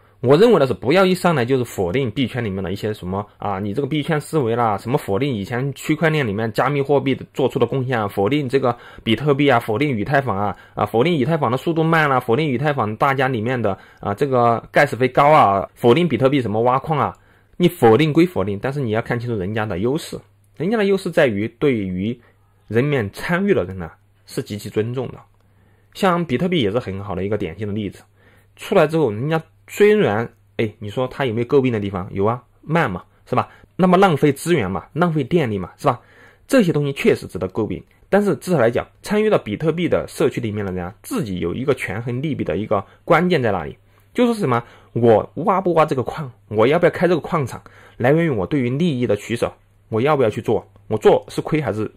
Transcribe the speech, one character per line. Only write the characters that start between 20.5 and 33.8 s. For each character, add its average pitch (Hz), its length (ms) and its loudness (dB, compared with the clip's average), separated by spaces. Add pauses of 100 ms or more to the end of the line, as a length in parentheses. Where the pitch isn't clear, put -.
人 170 120 -4
家 233 60 0
的 214 80 0
优 196 140 2
势 185 120 -6
在 160 180 4
于 104 200 -2 (120)
对 143 140 2
于 101 460 -4 (480)
人 110 160 0
面 139 280 -2
参 180 360 -4
与 202 60 2
的 107 100 0
人 95 140 -10
呢， 82 120 -10 (360)
是 - 180 -8
极 104 140 -10
其 104 120 -12
尊 113 240 -4
重 123 160 -6
的。 - 60 -16 (800)
像 175 320 0
比 123 120 -2
特 175 120 -2
币 175 120 0
也 104 80 2
是 104 80 -2
很 98 240 -8
好 101 140 -8
的 92 80 -4
一 101 60 -4
个 107 80 -2
典 90 200 -8
型 107 80 -8
的 101 80 -6
例 104 160 -6
子， - 140 -20 (540)
出 - 180 -2
来 170 100 6
之 156 120 0
后， 139 140 0
人 117 180 -6
家 160 120 -2 (260)
虽 214 280 4
然， 117 320 2 (300)
哎， 110 220 -2
你 104 100 -12
说 127 180 -4
他 - 180 -4
有 117 80 -2
没 117 80 -2
有 120 60 -4
诟 139 140 4
病 127 100 0
的 110 80 -2
地 101 100 -4
方？ 92 220 -6
有 95 140 -2
啊， 120 160 -2 (200)
慢 156 280 -2
嘛， 90 140 -8 (220)
是 - 100 -6
吧？ 208 140 -2 (260)
那 185 120 2